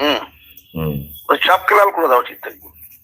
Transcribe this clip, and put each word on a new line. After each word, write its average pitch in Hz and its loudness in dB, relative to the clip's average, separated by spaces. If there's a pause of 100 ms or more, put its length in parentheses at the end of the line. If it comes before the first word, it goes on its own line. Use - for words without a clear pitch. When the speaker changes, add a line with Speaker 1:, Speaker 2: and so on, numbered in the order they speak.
Speaker 1:
হুম। 143 0 (560)
Speaker 2:
হুম। 76 -4 (240)
Speaker 1:
ওই 143 2
সাপকে 185 2
লাল 202 4
করে 165 0
দেওয়া 127 4
উচিত - -6
তাই। - -12 (500)